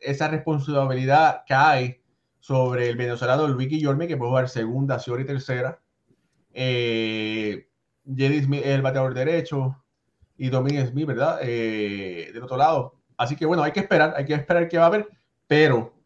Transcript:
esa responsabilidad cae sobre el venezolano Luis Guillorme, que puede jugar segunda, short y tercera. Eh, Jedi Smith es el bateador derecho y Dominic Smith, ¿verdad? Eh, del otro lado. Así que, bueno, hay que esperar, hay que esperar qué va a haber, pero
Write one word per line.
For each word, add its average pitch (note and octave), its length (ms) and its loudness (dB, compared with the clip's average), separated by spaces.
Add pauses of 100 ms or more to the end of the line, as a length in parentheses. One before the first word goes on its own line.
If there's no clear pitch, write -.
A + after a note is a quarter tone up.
esa C#3 280 -2
responsabilidad C#3+ 1200 2
cae C3+ 560 2 (380)
sobre B2 480 0
el A#2 80 -2
venezolano B2 500 0
Luis C3 220 -2
Guillorme, D3+ 400 0
que D3+ 80 -4
puede A#2+ 140 -4
jugar B2+ 180 2
segunda, B2 500 -2
short B2 220 -6
y C3+ 60 -6
tercera. C3 540 -6 (720)
Eh, A2 1160 -2 (360)
Jedi C3+ 380 0
Smith C3+ 220 0
es C#3 80 0
el C#3 100 0
bateador C3 320 0
derecho C#3 680 -2 (560)
y C3 120 -4
Dominic C3 400 0
Smith, C#3+ 180 -4
¿verdad? C3 360 0
Eh, G#2 920 -4
del A#2 100 -14
otro B2+ 140 -6
lado. D3+ 400 2 (200)
Así B2 200 -2
que, D#3 100 -2
bueno, E3 160 2
hay D3+ 80 0
que D3 100 -2
esperar, D#3 360 4
hay C#3 80 -2
que D3+ 100 -2
esperar E3+ 340 0
qué E3+ 100 0
va E3 60 8
a E3+ 40 8
haber, G#3 200 2 (380)
pero C#3 480 4 (120)